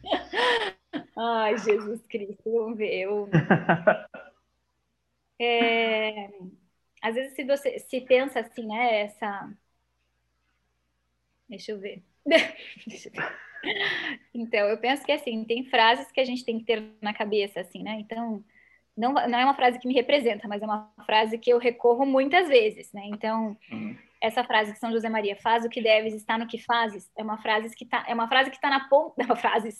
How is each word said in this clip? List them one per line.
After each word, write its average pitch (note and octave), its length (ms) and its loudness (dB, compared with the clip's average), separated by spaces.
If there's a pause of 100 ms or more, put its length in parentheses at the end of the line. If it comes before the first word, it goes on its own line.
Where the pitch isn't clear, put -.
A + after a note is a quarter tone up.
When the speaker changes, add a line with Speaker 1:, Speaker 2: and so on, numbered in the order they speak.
Speaker 1:
<laughs> G#4+ 1120 -2
Ai, A3+ 420 0
Jesus G#3+ 480 -2
Cristo, G#3 380 -10
vamos A3+ 340 -2
ver, G#3 240 -2
eu G3+ 280 -4
Speaker 2:
<laughs> - 840 2 (1200)
Speaker 1:
É, A3+ 920 0 (720)
às A3 120 -2
vezes, C4 200 -6
se D4 100 -6
você C#4 340 -2
se B3+ 220 -6
pensa B3+ 400 2
assim, A3+ 260 -10
né, A3 360 0
essa, G#3 480 -8 (2000)
deixa G#3 240 -12
eu G#3 60 -10
ver. G3 240 -12 (220)
<laughs> - 600 0
Deixa - 220 -16
eu - 40 -18
ver. - 240 -8 (1000)
Então, A3+ 340 0
eu A3 100 0
penso C4+ 260 -2
que, - 80 0
assim, A#3 320 -4
tem A#3 200 -4
frases B3 460 4
que - 100 -2
a C4 40 4
gente B3 200 -4
tem A3+ 140 -4
que A3+ 60 -8
ter A3 180 0 (180)
na G#3+ 140 -4
cabeça, G3+ 460 -2
assim, F#3 220 -14
né? G#3+ 180 -8
Então, A3+ 440 -8 (520)
não, A#3 160 0
não A#3+ 260 2
é B3 60 4
uma C4+ 100 4
frase B3 240 2
que B3 100 -6
me B3+ 60 0
representa, A#3+ 540 2
mas G#3 140 -6
é G#3+ 40 -8
uma G#3+ 260 -6 (120)
frase A3 340 2
que A#3 120 0
eu A#3+ 80 6
recorro A#3+ 480 4
muitas C#4 420 4
vezes, G#3+ 440 2
né? G3+ 140 -12
Então, G#3+ 500 -4 (140)
Speaker 2:
Uhum. A3 260 -10 (240)
Speaker 1:
essa A3 240 0
frase G#3+ 280 2
de G#3 60 -16
São A#3 140 -4
José A3+ 160 -2
Maria, G#3 280 -2
"Faz A3+ 280 2
o A#3 40 -2
que A#3 140 -4
deves, A3 320 4
está A3+ 240 -4
no A#3 80 -4
que A3+ 120 -10
fazes", A3 580 -2
é A3 60 -8
uma G#3+ 160 -6
frase A3 380 -2
que - 80 -16
tá, A#3 240 -2
é A#3 60 -4
uma A3+ 140 -2
frase C4+ 220 4
que - 100 -18
tá C#4+ 100 0
na C#4 180 0
ponta, D#4 280 4
<laughs> - 60 -2
é B3+ 40 0
uma A3 100 4
frase, - 440 2